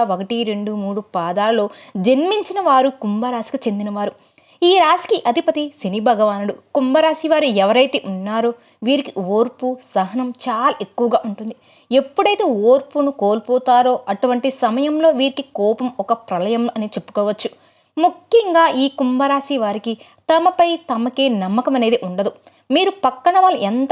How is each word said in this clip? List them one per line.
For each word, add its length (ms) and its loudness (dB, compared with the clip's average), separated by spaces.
ఒకటి, 320 -4
రెండు, 280 -4
మూడు 300 -6
పాదాలలో 500 0
జన్మించిన 640 0
వారు 280 4
కుంభరాశికి 600 -4
చెందినవారు. 500 -4
ఈ 180 4
రాశికి 380 2
అధిపతి 360 0
శని 200 -4
భగవానుడు. 540 0
కుంభరాశి 520 2
వారు 220 2
ఎవరైతే 420 2
ఉన్నారో 460 -2
వీరికి 360 0
ఓర్పు, 480 -2
సహనం 340 -2
చాలా 360 -2
ఎక్కువగా 440 -2
ఉంటుంది. 300 -10
ఎప్పుడైతే 540 0
ఓర్పును 480 2
కోల్పోతారో 840 2
అటువంటి 420 -2
సమయంలో 580 0
వీరికి 360 0
కోపం 340 -2
ఒక 140 -4
ప్రళయం 520 -2
అని 100 -6
చెప్పుకోవచ్చు. 640 -4
ముఖ్యంగా 720 2
ఈ 200 0
కుంభరాశి 680 -2
వారికి 360 -4
తమపై 400 4
తమకే 400 -2
నమ్మకం 460 0
అనేది 280 0
ఉండదు. 300 -4
మీరు 220 2
పక్కన 340 0
వాళ్ళు 200 4
ఎంత 320 -2